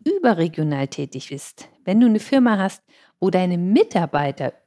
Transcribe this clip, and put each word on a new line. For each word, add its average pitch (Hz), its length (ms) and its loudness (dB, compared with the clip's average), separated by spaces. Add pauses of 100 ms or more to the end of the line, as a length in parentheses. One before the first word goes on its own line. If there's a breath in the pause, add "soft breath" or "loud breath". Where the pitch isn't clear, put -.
überregional 165 840 -2
tätig 135 420 -12
ist, - 380 -16 (160)
wenn 202 160 2
du 247 60 6
eine 220 120 2
Firma 240 400 2
hast, 190 240 -4 (380 soft breath)
wo 190 100 0
deine 180 280 0
Mitarbeiter 165 960 0 (120)